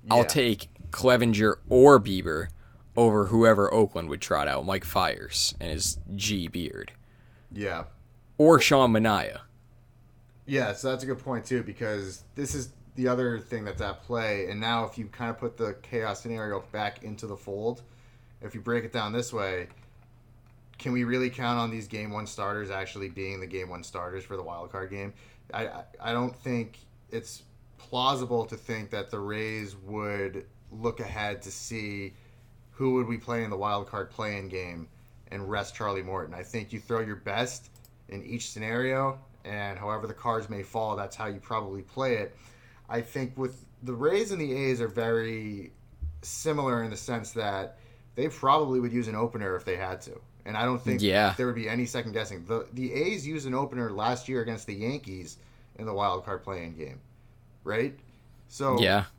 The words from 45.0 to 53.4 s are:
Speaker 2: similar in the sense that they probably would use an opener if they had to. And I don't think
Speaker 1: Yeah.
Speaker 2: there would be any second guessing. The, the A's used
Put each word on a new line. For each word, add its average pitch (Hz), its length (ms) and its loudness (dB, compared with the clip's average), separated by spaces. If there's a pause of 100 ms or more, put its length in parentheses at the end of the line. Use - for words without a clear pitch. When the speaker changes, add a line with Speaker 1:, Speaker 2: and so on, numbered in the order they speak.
Speaker 2:
similar 139 600 -2
in 110 60 -4
the 104 60 -8
sense 113 360 -6
that 98 460 -4 (360)
they 139 140 0
probably 135 520 4
would 120 120 -2
use 117 160 -2
an 107 80 -6
opener 110 400 -2
if 90 80 -8
they 92 120 -2
had 92 260 -6
to. - 160 -16 (260)
And 107 120 -8
I 110 80 0
don't 123 180 0
think 110 200 0
Speaker 1:
Yeah. 98 340 6
Speaker 2:
there 127 100 0
would 120 80 -2
be 113 140 -6
any 120 160 0
second 117 280 -6
guessing. 98 340 -6
The, 113 260 -2
the 127 200 -6
A's 156 340 -2
used 151 200 -6